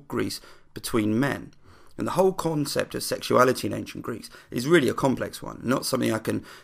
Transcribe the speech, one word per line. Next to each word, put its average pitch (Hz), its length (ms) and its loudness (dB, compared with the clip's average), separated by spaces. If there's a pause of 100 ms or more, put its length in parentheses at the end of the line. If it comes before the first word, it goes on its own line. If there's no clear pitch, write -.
Greece 104 320 -4 (340)
between 107 460 0
men. 127 340 -2 (440)
And 110 100 -2
the - 60 -4
whole 190 180 4
concept 156 640 -2
of - 80 -6
sexuality 120 640 4
in 104 60 -4
ancient - 300 -8
Greece 117 260 -10 (200)
is 120 160 -4
really 151 220 6
a 110 60 2
complex 107 500 -2
one, - 180 -12
not 127 240 0
something 120 260 0
I 110 80 0
can 107 240 -4 (200)